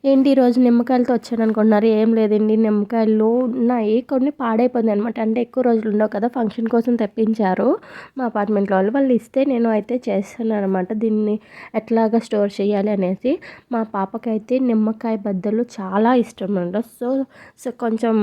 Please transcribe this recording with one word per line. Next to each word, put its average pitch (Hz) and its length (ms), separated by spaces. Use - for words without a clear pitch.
ఏంటి 269 260
ఈరోజు 247 300
నిమ్మకాయలతో 247 540
వచ్చాను 233 300
అనుకుంటున్నారు? 220 480
ఏం 220 220
లేదండి, 214 440
నిమ్మకాయలు 214 720
ఉన్నాయి, 233 520
కొన్ని 269 320
పాడైపోయింది 233 540
అనమాట. 220 260
అంటే 220 220
ఎక్కువ 247 220
రోజులు 226 280
ఉండవు 214 220
కదా, 214 200
ఫంక్షన్ 226 360
కోసం 233 260
తెప్పించారు 214 720
మా 262 180
అపార్ట్మెంట్లో 202 460
వాళ్ళు. 196 200
వాళ్ళు 269 220
ఇస్తే - 260
నేను 233 320
అయితే 214 280
చేస్తాను 214 520
అనమాట, 190 340
దీన్ని 214 320
ఎట్లాగా 226 520
స్టోర్ 202 300
చేయాలి 208 400
అనేసి. 190 360
మా 226 120
పాపకైతే 220 640
నిమ్మకాయ 220 560
బద్దలు 208 400
చాలా 202 340
ఇష్టం 202 380
అంట. 180 140
So, 247 100
so 247 80
కొంచెం 226 380